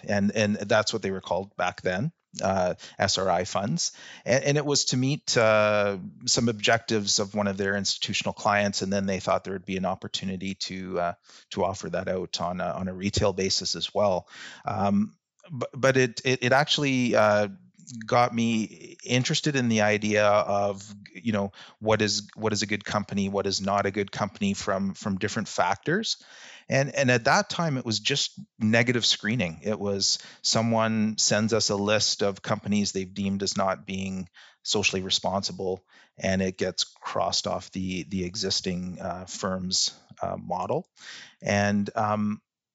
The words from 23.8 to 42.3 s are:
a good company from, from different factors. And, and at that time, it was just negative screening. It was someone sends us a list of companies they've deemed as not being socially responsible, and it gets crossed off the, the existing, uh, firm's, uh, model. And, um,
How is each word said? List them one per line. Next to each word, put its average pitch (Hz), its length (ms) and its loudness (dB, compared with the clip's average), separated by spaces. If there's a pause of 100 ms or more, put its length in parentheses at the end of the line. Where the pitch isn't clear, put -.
a 98 60 0
good 101 200 -4
company 101 420 -2
from, 98 400 -2
from 98 240 -4
different 101 300 -4
factors. 123 720 -2 (460)
And, 135 260 0
and 139 160 2
at 120 140 4
that 165 260 4
time, 160 280 -2
it 120 80 -6
was 107 160 -2
just - 360 -2 (220)
negative 117 460 4
screening. 92 580 0
It 107 160 -2
was 98 400 0 (220)
someone 110 760 2
sends 110 360 2
us 107 160 2
a 104 80 0
list 104 440 2
of 101 200 -2
companies 104 500 0
they've 95 220 -6
deemed 98 280 -2
as 98 140 -4
not 95 300 -2
being 95 420 -6 (360)
socially 98 380 0
responsible, 95 840 -2 (320)
and 95 240 0
it 95 160 -2
gets 92 260 -2
crossed - 640 -4
off 90 240 -6
the, 92 380 -4
the 92 160 -2
existing, 90 720 -4
uh, 90 280 -8
firm's, 92 640 -4 (280)
uh, 95 140 -4
model. 92 540 -4 (520)
And, 101 540 2
um, 107 460 -2 (340)